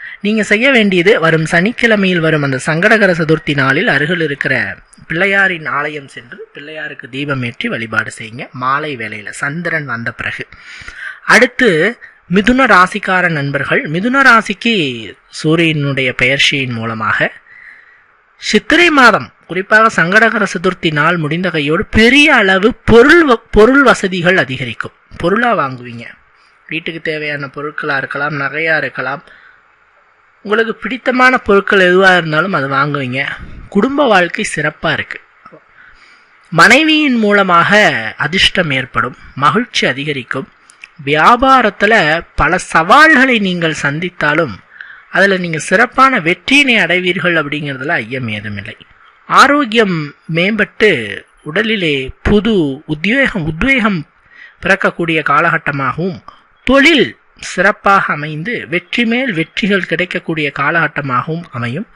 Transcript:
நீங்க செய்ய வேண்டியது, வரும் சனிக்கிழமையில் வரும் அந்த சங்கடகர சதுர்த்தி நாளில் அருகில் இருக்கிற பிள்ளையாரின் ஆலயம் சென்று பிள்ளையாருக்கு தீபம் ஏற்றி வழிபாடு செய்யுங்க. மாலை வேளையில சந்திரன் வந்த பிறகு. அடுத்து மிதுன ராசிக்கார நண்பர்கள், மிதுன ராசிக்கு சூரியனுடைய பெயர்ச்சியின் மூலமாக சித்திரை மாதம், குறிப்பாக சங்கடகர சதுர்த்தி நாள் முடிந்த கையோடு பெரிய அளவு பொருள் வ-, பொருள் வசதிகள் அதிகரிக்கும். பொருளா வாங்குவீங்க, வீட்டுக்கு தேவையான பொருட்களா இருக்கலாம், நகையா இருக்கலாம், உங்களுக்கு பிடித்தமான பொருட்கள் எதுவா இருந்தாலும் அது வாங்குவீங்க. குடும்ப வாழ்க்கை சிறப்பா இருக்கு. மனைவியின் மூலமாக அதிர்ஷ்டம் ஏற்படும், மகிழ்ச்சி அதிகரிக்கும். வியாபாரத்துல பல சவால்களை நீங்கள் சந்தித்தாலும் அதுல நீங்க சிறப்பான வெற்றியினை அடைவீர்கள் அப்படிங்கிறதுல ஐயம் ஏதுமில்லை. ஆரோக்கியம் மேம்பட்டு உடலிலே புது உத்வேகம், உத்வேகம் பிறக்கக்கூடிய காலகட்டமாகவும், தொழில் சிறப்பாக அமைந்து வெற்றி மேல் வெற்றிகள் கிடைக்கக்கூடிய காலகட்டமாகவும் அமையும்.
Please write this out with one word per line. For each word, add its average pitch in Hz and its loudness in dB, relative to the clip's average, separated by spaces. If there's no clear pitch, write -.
நீங்க 208 0
செய்ய 214 0
வேண்டியது, 202 4
வரும் 160 2
சனிக்கிழமையில் 190 0
வரும் 156 0
அந்த 135 -2
சங்கடகர 190 2
சதுர்த்தி 160 0
நாளில் 139 0
அருகில் 156 0
இருக்கிற 143 -2
பிள்ளையாரின் 185 0
ஆலயம் 143 -6
சென்று 123 -20
பிள்ளையாருக்கு 151 -14
தீபம் 135 -6
ஏற்றி 117 -6
வழிபாடு 113 -4
செய்யுங்க. 113 -14
மாலை 139 -4
வேளையில 107 -12
சந்திரன் 160 -6
வந்த 117 -8
பிறகு. - -10
அடுத்து 226 2
மிதுன 247 2
ராசிக்கார 185 2
நண்பர்கள், 147 -2
மிதுன 240 0
ராசிக்கு 233 2
சூரியனுடைய 151 0
பெயர்ச்சியின் 135 -2
மூலமாக 113 -4
சித்திரை 320 0
மாதம், 226 2
குறிப்பாக 214 0
சங்கடகர 214 2
சதுர்த்தி 180 -2
நாள் 156 0
முடிந்த 170 -4
கையோடு 160 -2
பெரிய 269 4
அளவு 196 2
பொருள் 285 8
வ-, 240 2
பொருள் 254 6
வசதிகள் 185 2
அதிகரிக்கும். 127 -6
பொருளா 220 0
வாங்குவீங்க, 123 -8
வீட்டுக்கு 165 -10
தேவையான 151 -8
பொருட்களா 147 -8
இருக்கலாம், 143 -6
நகையா 151 -4
இருக்கலாம், 139 -8
உங்களுக்கு 220 -2
பிடித்தமான 254 0
பொருட்கள் 196 2
எதுவா 190 6
இருந்தாலும் 165 0
அது 139 -2
வாங்குவீங்க. 139 -4
குடும்ப 269 0
வாழ்க்கை 190 2
சிறப்பா 156 -4
இருக்கு. - -8
மனைவியின் 262 4
மூலமாக 202 4
அதிர்ஷ்டம் 165 -2
ஏற்படும், 127 -4
மகிழ்ச்சி 190 -2
அதிகரிக்கும். 139 -6
வியாபாரத்துல 220 4
பல 165 0
சவால்களை 254 4
நீங்கள் 175 -2
சந்தித்தாலும் 160 -2
அதுல 190 2
நீங்க 170 -4
சிறப்பான 254 2
வெற்றியினை 254 0
அடைவீர்கள் 180 0
அப்படிங்கிறதுல 147 -4
ஐயம் 123 -6
ஏதுமில்லை. 104 -10
ஆரோக்கியம் 220 2
மேம்பட்டு 196 0
உடலிலே 185 -2
புது 208 2
உத்வேகம், 190 -2
உத்வேகம் 208 0
பிறக்கக்கூடிய 175 0
காலகட்டமாகவும், 147 -2
தொழில் 277 4
சிறப்பாக 196 0
அமைந்து 156 -8
வெற்றி 175 -2
மேல் 233 -2
வெற்றிகள் 180 -2
கிடைக்கக்கூடிய 165 -4
காலகட்டமாகவும் 151 -4
அமையும். 123 -8